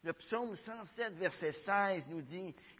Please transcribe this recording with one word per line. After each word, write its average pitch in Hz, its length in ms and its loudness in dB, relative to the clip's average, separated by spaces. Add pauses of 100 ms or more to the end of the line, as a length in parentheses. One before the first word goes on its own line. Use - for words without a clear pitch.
Le 165 100 0
psaume 226 440 -2
cent 220 280 -10 (100)
sept, 226 200 -2
verset 165 380 2 (120)
seize 196 420 4
nous 160 140 -4
dit, « 170 340 -8 (240)